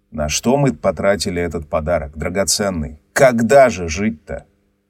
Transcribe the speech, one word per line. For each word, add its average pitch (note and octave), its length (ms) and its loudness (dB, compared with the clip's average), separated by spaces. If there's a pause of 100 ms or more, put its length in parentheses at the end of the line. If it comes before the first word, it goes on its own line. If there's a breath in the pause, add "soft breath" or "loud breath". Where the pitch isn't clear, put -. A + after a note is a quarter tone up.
(120)
на D2+ 160 -6
что A#2 300 0
мы C#3 160 2
потратили F#2+ 680 -2
этот E2+ 280 -6
подарок, D#2 480 -4
драгоценный? F2 840 -4 (120)
Когда B2+ 560 6
же F2+ 180 -6
жить-то? G#2 600 -6 (420)